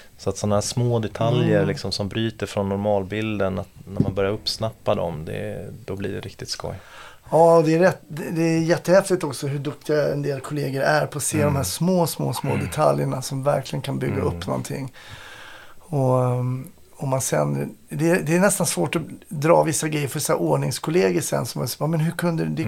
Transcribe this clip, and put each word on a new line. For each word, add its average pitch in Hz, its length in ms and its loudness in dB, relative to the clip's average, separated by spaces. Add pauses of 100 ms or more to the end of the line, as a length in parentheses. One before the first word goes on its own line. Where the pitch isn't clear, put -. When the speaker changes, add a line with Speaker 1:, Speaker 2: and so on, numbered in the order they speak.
(180)
Speaker 1:
Så - 120 -4
att 98 60 -2
såna 104 200 0
här 104 60 2
små 120 360 0
detaljer 113 580 2
Speaker 2:
Mm. 98 120 4
Speaker 1:
liksom, 98 240 -4
som 101 160 -2
bryter 113 380 -4
från 98 220 -2
normalbilden, 101 920 0
att 98 100 -6 (180)
när 98 140 -4
man 98 140 0
börjar 98 160 2
uppsnappa - 640 -2
dem, 85 300 -4
det, 101 420 -8 (180)
då 98 120 -8
blir 98 180 -6
det 98 60 -8
riktigt - 280 -12
skoj. - 260 -8 (560)
Speaker 2:
Ja, 165 360 6
det 160 80 4
är 160 40 4
rätt, 175 300 4
det, - 220 -8
det 165 120 -2
är 165 160 2
jättehäftigt 170 680 2
också 143 220 -4
hur 139 120 -2
duktiga 147 540 0
en 143 100 -2
del 143 180 -2
kollegor 139 420 -4
är 147 240 4
på 147 120 -6
att 139 60 -4
se - 160 -2
Speaker 1:
Mm. 147 120 4
Speaker 2:
de 135 40 2
här 139 80 0
små, 175 420 2
små, 139 260 -2
små 139 200 -2
Speaker 1:
Mm. 135 140 -2
Speaker 2:
detaljerna 143 560 2
som 135 200 -6
verkligen 143 400 0
kan 135 160 -4
bygga 131 160 -2
Speaker 1:
Mm. 95 120 0
Speaker 2:
upp 87 200 -4
någonting. 135 460 -6 (840)
Och, 131 400 0
um, 127 500 0 (280)
och 139 120 -6
man 135 120 0
sen, 143 560 -2 (120)
det, 160 260 2 (120)
det 160 100 2
är 180 40 4
nästan 196 260 4
svårt 170 300 -2
att 165 60 -2 (260)
dra 156 340 6
vissa 156 260 0
grejer 147 200 -2
för 151 120 -6
så 160 120 0
här 175 80 2
ordningskollegor 160 800 2
sen 139 260 -2
som 143 160 -4
är 139 40 -2
så, 147 200 -4
"Men 160 140 2
hur 165 120 2
kunde 165 320 0
du? 160 60 -2
Det 156 180 -2